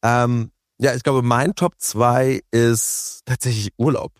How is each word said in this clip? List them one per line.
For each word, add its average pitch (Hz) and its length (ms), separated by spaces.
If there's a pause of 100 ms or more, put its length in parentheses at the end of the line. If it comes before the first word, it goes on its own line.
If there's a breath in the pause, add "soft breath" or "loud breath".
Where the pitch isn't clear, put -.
Ähm, 120 480 (280)
ja, 131 160
ich 123 80
glaube, 135 180
mein 123 340
Top 175 220
zwei 123 640 (100)
ist - 760
tatsächlich 117 500
Urlaub. 127 440